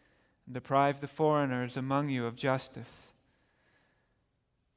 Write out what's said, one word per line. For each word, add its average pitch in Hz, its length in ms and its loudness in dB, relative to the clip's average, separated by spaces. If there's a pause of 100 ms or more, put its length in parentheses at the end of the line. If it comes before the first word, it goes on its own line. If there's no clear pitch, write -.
(480)
and 127 80 -10
deprive 139 460 2
the 143 60 -6
foreigners 135 720 2
among 139 320 0
you 123 160 -2
of 117 100 -4
justice. - 760 -4 (1700)